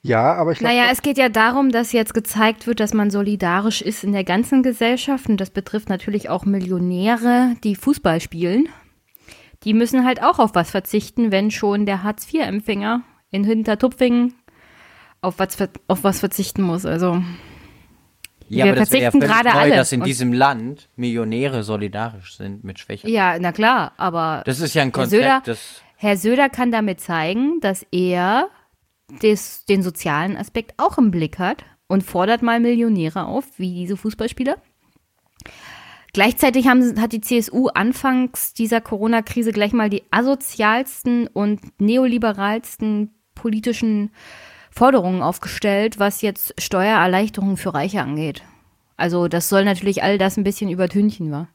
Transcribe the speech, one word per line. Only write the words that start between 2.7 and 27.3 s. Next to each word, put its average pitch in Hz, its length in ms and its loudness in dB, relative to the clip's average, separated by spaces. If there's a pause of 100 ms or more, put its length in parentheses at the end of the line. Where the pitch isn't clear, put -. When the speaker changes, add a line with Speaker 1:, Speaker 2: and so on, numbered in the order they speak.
Speaker 2:
dass 214 140 0
man 208 160 2
solidarisch 202 720 0
ist 214 200 -6
in 202 100 -2
der 196 120 0
ganzen 233 380 2
Gesellschaft. 254 680 0
Und 208 100 2
das 190 120 -6
betrifft 214 400 -6
natürlich 202 400 -4
auch - 160 -4
Millionäre, 202 1160 0
die 208 140 0
Fußball 180 460 0
spielen. 180 460 0 (920)
Die 214 120 0
müssen 240 320 4
halt 254 160 0
auch - 160 4
auf 214 160 2
was 170 160 0
verzichten, 214 640 -2
wenn 196 180 2
schon 208 340 0
der 196 180 -2
Hartz-vier-Empfänger 214 1000 -4 (280)
in 196 140 -2
Hintertupfingen 240 920 2 (840)
auf 185 180 -4
was 190 180 -2
ver-, 190 120 -2 (180)
auf 190 160 0
was 196 180 0
verzichten - 420 -4
muss. 180 240 -2
Also 175 360 0 (1300)
Speaker 3:
Ja, - 160 2
Speaker 2:
wir 196 80 6
Speaker 3:
aber - 80 2
das 214 120 2
wäre 262 100 4
ja 120 80 4
Speaker 2:
verzichten 277 200 4
Speaker 3:
völlig 226 140 4
Speaker 2:
gerade 240 100 4
Speaker 3:
neu, 180 100 6
Speaker 2:
alle. 147 120 6
Speaker 3:
dass 131 160 2
in 123 80 0
Speaker 2:
Und 113 60 -2
Speaker 3:
diesem 127 260 0
Land 131 640 0
Millionäre 120 680 -2
solidarisch 104 760 -6
sind 98 260 -12
mit 95 140 -14
Schwächeren. - 340 -8
Speaker 2:
Ja, 185 260 2
na 175 140 -2
klar, 220 460 0
aber 165 480 -2
Speaker 3:
Das 127 140 -4
ist 160 120 -4
ja 156 80 2
ein 135 80 2
Speaker 2:
Herr 120 40 -4
Speaker 3:
Konzept, 170 300 2
Speaker 2:
Söder, 269 220 2
Speaker 3:
das - 380 -10 (140)
Speaker 2:
Herr 202 200 0
Söder 247 320 2
kann 247 240 -2
damit 214 300 -2
zeigen, 202 580 -2